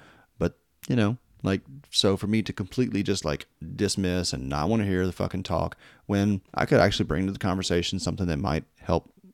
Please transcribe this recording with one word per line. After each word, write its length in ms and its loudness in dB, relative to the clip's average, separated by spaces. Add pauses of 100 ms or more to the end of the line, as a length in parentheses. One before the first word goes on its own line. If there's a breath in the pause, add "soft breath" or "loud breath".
(400 soft breath)
But, 180 -2 (300)
you 80 0
know, 220 2 (260)
like, 180 0 (300)
so 240 4
for 120 -4
me 160 2
to 100 -6
completely 500 -2
just, 220 -2
like, 220 -2 (280)
dismiss 560 0
and 160 -6
not 220 0
wanna 160 2
hear 200 2
the 60 -2
fucking 320 -4
talk, 320 -2 (300 soft breath)
when 360 2 (120)
I 120 0
could 140 4
actually 260 4
bring 200 0
to 80 -2
the 60 -10
conversation 600 0
something 280 -2
that 120 0
might 240 0 (160)
help 320 0 (220)